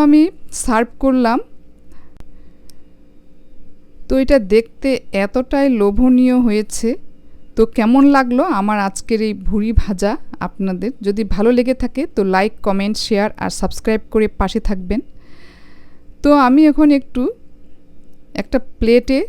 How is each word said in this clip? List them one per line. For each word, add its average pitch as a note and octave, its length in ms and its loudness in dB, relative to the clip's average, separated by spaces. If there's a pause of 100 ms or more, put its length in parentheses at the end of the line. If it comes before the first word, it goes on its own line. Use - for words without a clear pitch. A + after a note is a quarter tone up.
আমি D4 160 6 (420)
সার্ভ A#3 260 0 (140)
করলাম। B3+ 360 2 (2750)
তো C4 60 0 (100)
এটা C#4 140 4 (160)
দেখতে A3+ 360 0 (360)
এতটাই C#4 420 -2 (140)
লোভনীয় B3+ 560 4 (100)
হয়েছে। G#3+ 420 -2 (680)
তো A3 60 2 (160)
কেমন B3 260 4 (120)
লাগলো B3+ 280 2 (160)
আমার G#3 180 0 (100)
আজকের G#3 400 -4
এই G#3+ 60 -4 (140)
ভুঁড়ি G#3 240 0 (120)
ভাজা G3+ 280 -2 (360)
আপনাদের? F#3+ 440 -6 (160)
যদি G3+ 160 -2 (120)
ভালো G#3 220 2
লেগে B3 260 0
থাকে B3+ 180 -4 (140)
তো G#3+ 60 0 (140)
লাইক, G3+ 180 2 (140)
কমেন্ট, G3 280 0 (100)
শেয়ার G#3+ 240 0 (140)
আর F#2+ 80 -4 (100)
সাবস্ক্রাইব - 400 -2 (120)
করে A2 140 2 (120)
পাশে G3+ 200 -2 (100)
থাকবেন। F#3+ 320 -4 (1200)
তো C#4+ 60 4 (180)
আমি C4+ 140 6 (100)
এখন D4+ 160 4 (120)
একটু - 220 -6 (1200)
একটা - 160 -2 (220)
প্লেটে A#3+ 480 2